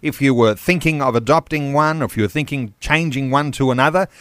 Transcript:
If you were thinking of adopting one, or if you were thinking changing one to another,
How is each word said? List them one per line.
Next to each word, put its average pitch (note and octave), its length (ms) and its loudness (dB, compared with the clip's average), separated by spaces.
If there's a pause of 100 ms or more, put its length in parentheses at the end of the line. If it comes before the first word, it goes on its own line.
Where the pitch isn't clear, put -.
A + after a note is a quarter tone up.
If D3+ 180 -6
you C3+ 140 4
were A2+ 180 4
thinking D#3 480 -2
of C3 140 0
adopting C#3+ 580 0
one, D#3 300 0
or - 20 0
if - 100 -8
you A2+ 60 0
were G#2 80 0
thinking C3 500 -6
changing C#3 520 -2
one C#3+ 220 0
to C3 180 0
another, D#3 360 2 (140)